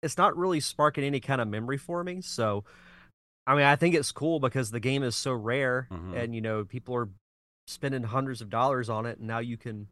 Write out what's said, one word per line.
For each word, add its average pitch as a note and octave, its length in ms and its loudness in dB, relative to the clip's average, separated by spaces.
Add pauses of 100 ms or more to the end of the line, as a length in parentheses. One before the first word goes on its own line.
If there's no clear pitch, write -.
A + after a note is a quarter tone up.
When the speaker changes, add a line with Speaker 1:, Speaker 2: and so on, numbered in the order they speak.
Speaker 1:
it's D#3+ 160 -4
not F3+ 200 6
really F3 220 2
sparking D3 440 2
any C#3+ 160 0
kind C3 220 0
of A2 60 0
memory A2+ 300 -2
for F3 260 -4
me. F3+ 180 -6
So, G#2 420 0 (840)
I C3 80 6
mean, C#3+ 100 6
I C#3+ 100 8
think E3+ 200 4
it's C#3+ 160 2
cool D#3+ 280 0
because B2+ 320 0
the A#2 80 -4
game C3+ 240 0
is A#2 120 -2
so C3+ 180 -2
rare B2 580 0
Speaker 2:
Mm-hmm. F2+ 220 -8
Speaker 1:
and, A#2 220 -4
you A2+ 60 -4
know, A2 240 -2
people B2 300 -8
are A#2 140 -2 (580)
spending C3+ 360 -4
hundreds B2 380 -2
of G#2 80 -12
dollars B2 400 2
on A2+ 160 -2
it, A#2 140 -6
and A2 80 -8
now A2+ 120 -2
you A#2+ 180 -6
can G#2+ 340 -10